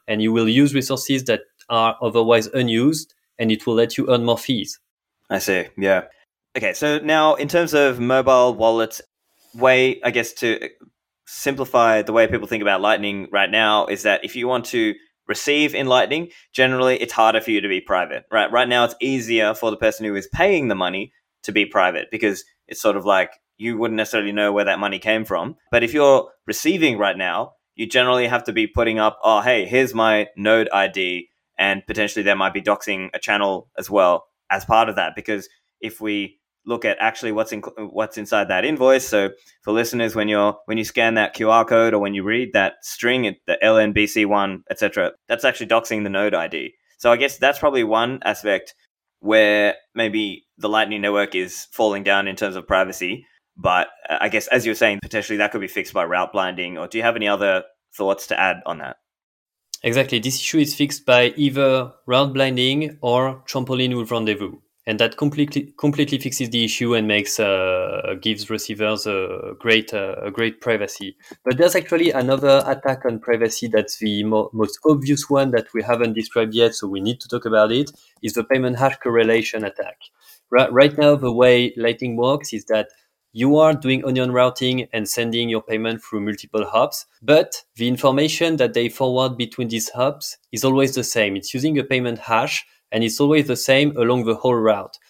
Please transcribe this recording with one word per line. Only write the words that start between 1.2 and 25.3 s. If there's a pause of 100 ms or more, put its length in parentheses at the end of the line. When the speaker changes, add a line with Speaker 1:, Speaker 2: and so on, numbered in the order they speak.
Speaker 1:
that (280)
are
otherwise
unused, (240)
and
it
will
let
you
earn
more
fees. (500)
Speaker 2:
I
see. (100)
Yeah. (520)
Okay.
So
now
in
terms
of
mobile
wallets, (520)
way,
I
guess,
to (540)
simplify
the
way
people
think
about
Lightning
right
now
is
that
if
you
want
to (340)
receive
in
Lightning, (240)
generally
it's
harder
for
you
to
be
private,
right?
Right
now
it's
easier
for
the
person
who
is
paying
the
money (320)
to
be
private,
because (220)
it's
sort
of
like (260)
you
wouldn't
necessarily
know
where
that
money
came
from. (160)